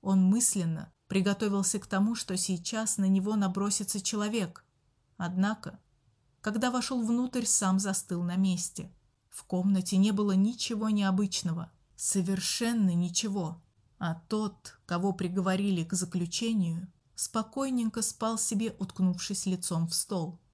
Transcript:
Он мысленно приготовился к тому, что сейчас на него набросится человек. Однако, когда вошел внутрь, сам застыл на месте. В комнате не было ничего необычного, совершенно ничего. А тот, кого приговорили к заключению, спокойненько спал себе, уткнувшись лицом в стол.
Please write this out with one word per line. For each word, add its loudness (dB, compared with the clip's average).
Он 6
мысленно 2
приготовился 0
к -8
тому, 0
что -6
сейчас -4
на 2
него 4
набросится -2
человек. -4
Однако, -2
когда 0
вошел -2
внутрь, 0
сам 2
застыл -2
на -2
месте. -2
В -16
комнате 2
не 6
было 2
ничего 0
необычного, 0
совершенно 0
ничего. -2
А -2
тот, -6
кого 0
приговорили 0
к -6
заключению, -2
спокойненько -2
спал -2
себе, -2
уткнувшись -2
лицом 0
в -4
стол. -4